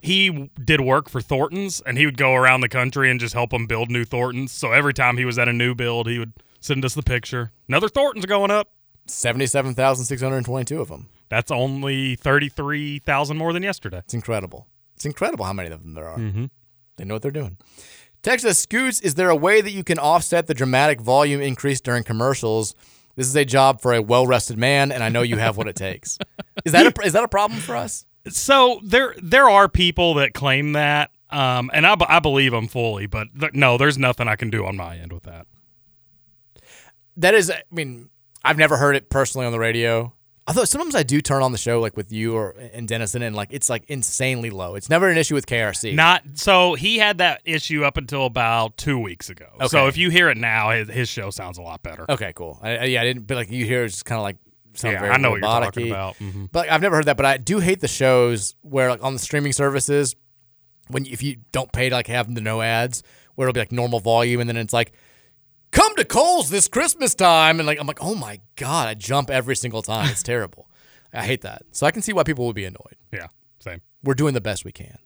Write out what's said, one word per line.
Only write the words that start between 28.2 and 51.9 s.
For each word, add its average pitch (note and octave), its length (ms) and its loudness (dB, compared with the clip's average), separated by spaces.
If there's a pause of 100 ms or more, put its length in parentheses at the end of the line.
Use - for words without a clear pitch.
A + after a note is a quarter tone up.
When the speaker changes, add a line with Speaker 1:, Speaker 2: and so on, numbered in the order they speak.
Speaker 1:
So B3 540 4
there, A#3 380 0
there A#3+ 280 6
are G3 180 8
people F3 480 2
that C#3 180 2
claim C#3 400 0
that, D3 380 0 (180)
um, B2+ 440 0
and D3+ 120 4
I G#3 100 8
b-, E3+ 120 2
I E3 120 6
believe C#3 340 2
'em A2+ 140 -2
fully, A2 400 -4
but G#2+ 200 -6 (100)
th-, D3 160 -6
no, C3 240 4
there's C#3 200 2
nothing B2+ 300 0
I G#2+ 80 0
can A2 140 -6
do G#2 160 -4
on F#2+ 120 -6
my E2+ 200 -12
end E2+ 160 -14
with E2+ 100 -16
that. E2 240 -20 (1700)
Speaker 2:
That F3+ 160 4
is, F3+ 180 4
I E3 200 -6
mean, C3 380 -10 (340)
I've D3 140 2
never D3+ 200 6
heard C#3 180 4
it - 140 -4
personally C3 360 0
on A#2+ 60 -2
the A2+ 80 -2
radio. A#2 540 0 (340)
Although G3+ 180 2
sometimes D4 300 -2
I F3 80 2
do C#3 180 2
turn C3+ 220 0
on B2+ 80 2
the A2+ 80 -6
show, A#2 200 0
like, A2+ 160 -4
with G#2 160 -8
you A2 240 -4
or, G#2+ 200 -4 (180)
and A2+ 140 -10
Dennison, A#2 340 -4
and, A2 140 -6
like, G#2 160 -6
it's, C#3+ 180 -4
like, A#2+ 180 -4
insanely B2+ 600 -4
low. F#2 240 -8
It's G2+ 160 -12
never E3+ 180 4
an E3+ 100 4
issue D3+ 180 0
with C3+ 100 -2
K A#2 160 -2
R G#2 120 -2
C. G#3 200 -4
Speaker 1:
Not, E3 300 6 (100)
so F3+ 400 4
he G3 240 -2
had G#3 220 2
that F3 260 2
issue D#3 380 -4
up C#3 140 0
until C3+ 280 -4
about A#2 500 0
two C#3+ 220 -4
weeks F#2+ 320 -10
ago. E2 160 -20 (220)
So D3+ 120 2
Speaker 2:
Okay. C3+ 100 6
Speaker 1:
if C3+ 80 -4
you F3 120 2
hear E3+ 200 6
it A#2 80 0
now, A2 340 0
his, A2 180 -2
his A#2+ 200 -4
show G2+ 200 -8
sounds F2+ 300 -12
a - 20 -16
lot E2+ 220 -14
better. E2 260 -14